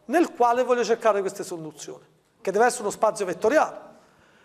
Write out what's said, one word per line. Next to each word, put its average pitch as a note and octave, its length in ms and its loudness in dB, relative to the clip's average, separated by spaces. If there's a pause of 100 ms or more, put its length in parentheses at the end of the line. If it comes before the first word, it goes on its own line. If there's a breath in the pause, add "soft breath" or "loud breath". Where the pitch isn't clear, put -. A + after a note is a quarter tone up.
nel D#4 260 2
quale A#3+ 300 2
voglio A#3+ 220 0
cercare G#3+ 360 2
queste F#3+ 220 -8
soluzioni, D#3+ 600 -14 (360)
che F#3+ 120 -6
deve G#3+ 140 4
essere A#3 160 -2
uno G#3 80 -4
spazio G3+ 340 0
vettoriale. A3 680 0 (520 soft breath)